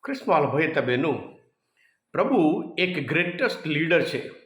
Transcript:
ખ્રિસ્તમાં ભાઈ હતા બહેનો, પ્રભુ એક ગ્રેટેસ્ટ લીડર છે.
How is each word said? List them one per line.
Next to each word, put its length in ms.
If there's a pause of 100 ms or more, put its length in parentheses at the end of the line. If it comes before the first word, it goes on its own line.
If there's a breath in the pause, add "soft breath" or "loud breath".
ખ્રિસ્તમાં 400
ભાઈ 220
હતા 140
બહેનો, 380 (920)
પ્રભુ 680
એક 300
ગ્રેટેસ્ટ 600
લીડર 340
છે. 300 (140)